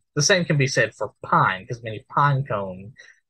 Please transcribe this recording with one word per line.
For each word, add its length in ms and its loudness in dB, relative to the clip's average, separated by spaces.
The 60 -2
same 220 4
can 140 0
be 100 2
said 260 0
for 200 -8
pine, 420 0
'cause 160 -10
many 320 -12
pine 300 4
cone, 480 -6